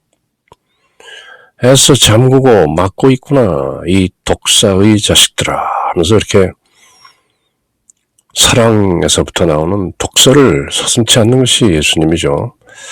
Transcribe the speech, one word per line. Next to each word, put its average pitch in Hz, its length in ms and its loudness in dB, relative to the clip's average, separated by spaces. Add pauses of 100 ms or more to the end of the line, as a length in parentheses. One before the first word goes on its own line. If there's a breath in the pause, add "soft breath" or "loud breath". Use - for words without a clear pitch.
(1600 loud breath)
애써 135 320 4
잠그고 123 800 2
막고 95 340 0
있구나, 82 800 -2
이 92 240 0 (120)
독사의 101 760 0
자식들아 - 920 -4
하면서 87 240 0
이렇게 95 360 0 (1800 soft breath)
사랑에서부터 95 1120 0
나오는 82 520 -2
독서를 120 720 2
서슴지 - 480 -2
않는 120 200 2
것이 127 260 0
예수님이죠. 80 880 -2 (360 loud breath)